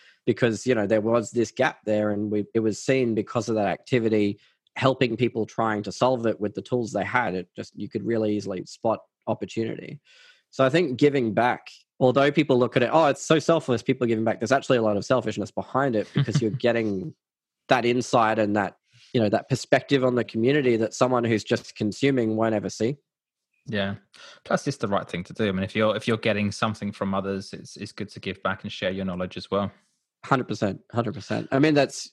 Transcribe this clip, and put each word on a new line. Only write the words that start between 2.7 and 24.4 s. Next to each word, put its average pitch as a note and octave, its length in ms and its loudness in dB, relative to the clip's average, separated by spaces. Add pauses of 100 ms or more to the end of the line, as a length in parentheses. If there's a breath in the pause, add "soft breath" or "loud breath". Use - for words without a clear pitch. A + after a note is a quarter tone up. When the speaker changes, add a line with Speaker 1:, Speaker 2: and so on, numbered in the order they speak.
Speaker 1:
seen B2+ 340 0
because G#2+ 340 -4
of A2+ 80 0
that G#2 120 0
activity, G#2+ 720 0 (380 soft breath)
helping C3 400 0
people A2+ 300 -2
trying G#2+ 360 -2
to G2+ 100 -8
solve B2 340 2
it G#2+ 140 0
with G#2 140 -4
the A2+ 80 -6
tools A#2+ 300 -4
they G2 120 -2
had. A2+ 300 -2
It F2+ 220 -8
just, - 220 -12
you G#2 100 -10
could G#2+ 160 -6
really A2 320 -2
easily G2 300 -6
spot - 340 -4 (260)
opportunity. A2+ 720 -6 (520 soft breath)
So - 140 0
I C3 40 4
think C3+ 300 0
giving C3+ 360 4
back, A2+ 340 0 (300)
although C#3 320 4
people D3 280 4
look A#2+ 180 2
at B2+ 60 4
it, A#2 100 2
"Oh, D#3+ 140 6
it's C3+ 180 0
so D#3+ 140 4
selfless, D3 440 2
people B2+ 240 0
giving A2+ 180 2
back," A2+ 160 0
there's A#2 120 -2
actually C3 260 4
a A2+ 40 0
lot G#2 140 2
of F#2+ 80 -2
selfishness A2 460 -2
behind C3 460 -2
it G2+ 180 -2
because C3+ 260 0
you're A2 100 0
Speaker 2:
<laughs> A#2+ 180 -2
Speaker 1:
getting A2 460 -2 (540)
that B2 160 4
insight A#2 540 2
and G#2 180 2
that, G2 200 0 (380 soft breath)
you B2+ 60 2
know, G#2+ 80 4
that G#2 200 0
perspective C3+ 560 2
on B2+ 120 2
the A#2 80 0
community B2 520 2
that A2 160 0
someone B2+ 320 2
who's A2+ 200 0
just - 320 -4
consuming A2 600 0
won't A2 180 2
ever G2 140 -2
see. A#2 280 -2 (680)
Speaker 2:
Yeah. G2+ 280 -4 (500 loud breath)